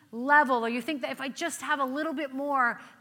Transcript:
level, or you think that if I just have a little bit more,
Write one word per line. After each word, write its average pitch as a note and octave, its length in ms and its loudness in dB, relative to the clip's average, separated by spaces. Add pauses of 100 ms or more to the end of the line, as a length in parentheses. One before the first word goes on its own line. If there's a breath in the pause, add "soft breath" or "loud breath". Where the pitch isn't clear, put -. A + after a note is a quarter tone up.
(140 loud breath)
level, B3+ 520 4
or A3+ 40 0
you A#3+ 120 -2
think C#4+ 200 -4
that C4+ 100 -4
if C4 80 -8
I C4+ 80 -6
just D#4+ 340 -6
have C#4 200 -2
a C4+ 40 2
little D4 280 -4
bit C4+ 200 -4
more, C4+ 460 0 (220 loud breath)